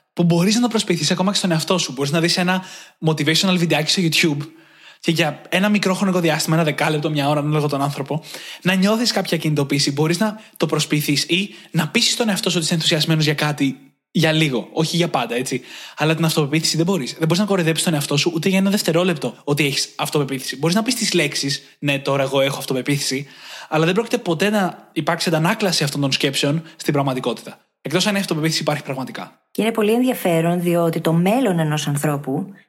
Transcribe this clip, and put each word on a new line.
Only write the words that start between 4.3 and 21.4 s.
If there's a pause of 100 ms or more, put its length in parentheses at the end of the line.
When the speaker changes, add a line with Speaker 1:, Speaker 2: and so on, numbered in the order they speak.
Speaker 1:
και
για
ένα
μικρό
χρονικό
διάστημα,
ένα
δεκάλεπτο,
μια
ώρα,
ανάλογα
τον
άνθρωπο, (400)
να
νιώθεις
κάποια
κινητοποίηση.
Μπορείς
να (160)
το
προσποιηθείς
ή (160)
να
πείσεις
τον
εαυτό
σου
ότι
είσαι
ενθουσιασμένος
για
κάτι (200)
για
λίγο,
όχι
για
πάντα,
έτσι. (360)
Αλλά
την
αυτοπεποίθηση
δεν
μπορείς.
Δεν
μπορείς
να
κοροϊδέψεις
τον
εαυτό
σου
ούτε
για
ένα
δευτερόλεπτο (100)
ότι
έχεις
αυτοπεποίθηση.
Μπορείς
να
πεις
τις
λέξεις, (160)